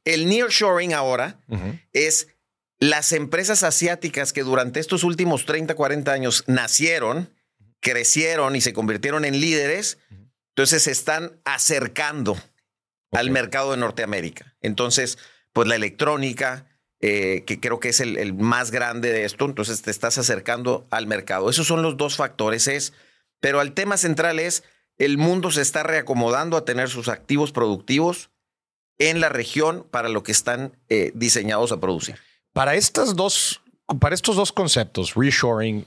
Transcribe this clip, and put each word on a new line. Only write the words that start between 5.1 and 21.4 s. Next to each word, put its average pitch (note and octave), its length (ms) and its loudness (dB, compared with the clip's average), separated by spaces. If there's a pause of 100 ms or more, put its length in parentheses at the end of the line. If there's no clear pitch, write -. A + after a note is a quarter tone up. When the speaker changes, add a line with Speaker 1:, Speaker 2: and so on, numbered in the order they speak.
Speaker 1:
treinta, D#3+ 260 -2
cuarenta D3 400 0
años C3 320 0
nacieron, C3+ 880 0 (480)
crecieron C3+ 760 2
y B2 60 0
se B2 100 0
convirtieron A2 540 -2
en C#3 160 0
líderes, D#3+ 560 0 (140)
Speaker 2:
Ujú. G2 100 -20 (280)
Speaker 1:
entonces C3+ 340 4
se C#3+ 80 2
están D#3+ 520 -4
acercando C#3 920 0 (720)
al A#2+ 180 0
Speaker 2:
Ok. C3+ 40 0
Speaker 1:
mercado C3+ 380 0
de C3 60 -2
Norteamérica. G#2 840 -4
Entonces, A#2+ 560 0 (360)
pues A#2 140 4
la A2+ 80 2
electrónica, C3+ 920 -2 (340)
eh, G2 460 0
que G#2+ 120 -4
creo A#2 200 -4
que B2 100 -4
es A#2 100 2
el, A#2 180 -2
el G2 180 -2
más A#2 340 2
grande A#2+ 420 -2
de A2 140 0
esto, A#2 200 -4
entonces A2 360 -4
te - 80 -6
estás A#2 300 -2
acercando A#2+ 720 -2
al A2 160 -4
mercado. G2 420 -2